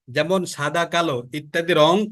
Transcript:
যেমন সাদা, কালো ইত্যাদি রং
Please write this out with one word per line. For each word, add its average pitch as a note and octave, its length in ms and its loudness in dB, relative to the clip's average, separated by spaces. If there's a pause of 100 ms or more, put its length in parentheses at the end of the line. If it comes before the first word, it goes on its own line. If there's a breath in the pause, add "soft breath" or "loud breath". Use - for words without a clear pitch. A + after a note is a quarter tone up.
যেমন E3 380 0
সাদা, D#3+ 400 -2
কালো E3 480 -2
ইত্যাদি E3+ 400 -4
রং E3 380 4